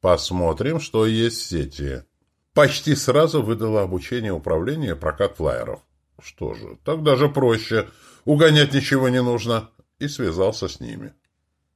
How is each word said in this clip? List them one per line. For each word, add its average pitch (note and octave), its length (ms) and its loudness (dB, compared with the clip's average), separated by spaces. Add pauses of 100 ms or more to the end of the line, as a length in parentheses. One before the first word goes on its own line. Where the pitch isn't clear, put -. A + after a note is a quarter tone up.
Посмотрим, F2+ 800 0
что A2+ 260 0
есть A2+ 360 0
в - 40 -10
сети. C#2 580 -6 (500)
Почти C#3+ 420 2
сразу D3+ 480 2
выдало A2 380 0
обучение F#2+ 520 -4
управления F2 580 -4
и D#2+ 40 -6
прокат D#2 420 -4
флайеров. A#1+ 440 -4 (380)
Что - 360 -10
же, - 280 -16
так D#3 200 -4
даже C#3+ 260 4
проще. A2+ 580 0 (380)
Угонять D3 480 6
ничего C3+ 360 2
не B2+ 120 2
нужно. A#2 480 -2 (300)
И C#3 80 -4
связался G2 600 -2
с - 120 -12
ними. - 340 -14 (640)